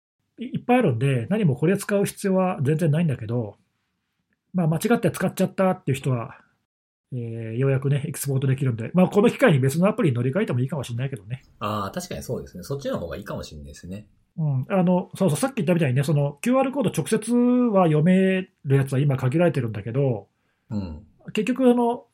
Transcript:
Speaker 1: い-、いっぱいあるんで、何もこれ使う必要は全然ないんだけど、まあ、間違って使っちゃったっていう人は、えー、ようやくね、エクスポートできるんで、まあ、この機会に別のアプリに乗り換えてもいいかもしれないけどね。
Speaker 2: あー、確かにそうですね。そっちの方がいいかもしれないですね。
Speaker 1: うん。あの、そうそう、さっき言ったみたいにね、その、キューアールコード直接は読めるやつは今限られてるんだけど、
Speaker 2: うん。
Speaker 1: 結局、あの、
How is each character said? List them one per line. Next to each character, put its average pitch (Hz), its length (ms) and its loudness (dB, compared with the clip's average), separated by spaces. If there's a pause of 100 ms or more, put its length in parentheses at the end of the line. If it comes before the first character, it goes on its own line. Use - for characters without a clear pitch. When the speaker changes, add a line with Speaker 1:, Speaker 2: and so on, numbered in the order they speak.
(380)
Speaker 1:
い-、 226 60 -10 (120)
い - 40 -6
っ - 40 -12
ぱ 247 120 2
い - 20 4
あ 254 40 2
る 156 100 2
ん 113 60 -2
で、 127 300 0
何 208 160 0
も 135 100 4
こ 156 120 0
れ 196 100 4
使 202 220 -2
う 196 80 2
必 - 220 -6
要 190 60 2
は 185 280 0
全 151 160 2
然 165 120 2
な 151 120 2
い - 20 2
ん 160 40 0
だ 127 100 -2
け 107 80 -10
ど、 113 300 -4 (1000)
ま 180 100 0
あ、 - 40 0
間 160 80 2
違 - 40 -6 (140)
っ 233 60 0
て 135 100 2
使 185 160 -2
っ - 80 -2
ち 190 80 -2
ゃ 180 40 4
っ - 80 -12
た 190 180 2
っ 185 120 -8
て 139 80 -2
い - 20 0
う - 40 -4
人 135 140 -2
は、 117 260 -6 (760)
え 113 400 -8
ー、 120 40 -2
よ 135 100 0
う - 20 2
や 131 80 2
く 139 120 -2
ね、 139 160 0
エ - 60 -10
ク - 60 -10
ス 139 100 -6
ポ 135 80 -2
ー - 20 0
ト 139 80 0
で 131 100 2
き 139 80 -4
る 127 80 0
ん 110 40 -4
で、 113 180 -8
ま 180 80 4
あ、 180 60 4
こ 208 120 2
の 240 80 4
機 - 80 0
会 233 160 4
に 139 60 4
別 135 180 0
の 180 100 2
ア 220 60 2
プ 233 100 -2
リ 160 80 4
に 113 40 -2
乗 120 80 -2
り 131 100 -2
換 196 100 0
え - 40 -2
て 160 80 -4
も 120 60 0
い 127 40 0
い 135 40 -2
か 165 80 -6
も 123 80 -6
し 123 80 -10
れ 117 40 -6
な 127 80 -4
い 139 60 -6
け 123 60 -8
ど 98 80 -18
ね。 120 180 -12 (160)
Speaker 2:
あ 107 320 -4
ー、 - 40 -14
確 180 140 -8
か - 60 -10
に 190 80 -10
そ 208 160 -6
う - 20 -8
で - 80 -14
す - 80 -20
ね。 180 60 -14
そ - 140 -6
っ - 40 -10
ち 254 80 -8
の 262 100 -4
方 87 80 -8
が 78 120 -10
い - 20 -10
い - 40 -16
か - 100 -10
も 92 80 -8
し - 120 -16
れ 76 60 -16
な 71 40 -16
い - 40 -16
で 71 60 -18
す - 120 -18
ね。 98 200 -12 (320)
Speaker 1:
う 160 80 -2
ん。 131 240 0
あ 190 120 2
の、 180 320 2
そ 190 120 0
う - 40 2
そ 147 60 0
う、 - 20 -8
さ 269 100 -2
っ 262 40 -8
き - 40 -12
言 170 100 -2
っ - 0 -
た 180 80 2
み 165 60 2
た 156 60 2
い 127 40 0
に 123 60 0
ね、 139 80 2
そ 165 100 0
の、 143 260 0
キ 240 100 -2
ュ 254 40 4
ー 262 40 4
ア - 40 4
ー - 20 2
ル 262 80 -2
コ 277 80 -2
ー 226 40 0
ド 185 60 0
直 - 160 -2
接 220 280 0
は 240 500 4
読 151 180 4
め 185 460 4 (160)
る 135 120 4
や 135 100 4
つ 135 80 -4
は 127 40 2
今 139 200 2
限 131 200 0
ら 180 60 6
れ 170 80 4
て 139 80 0
る 120 80 -2
ん 110 40 -6
だ 107 100 -8
け 113 100 -8
ど、 127 360 -2 (420)
Speaker 2:
う 107 60 -4
ん。 85 260 -6 (320)
Speaker 1:
結 220 180 0
局、 254 180 4
あ 240 40 4
の、 240 400 0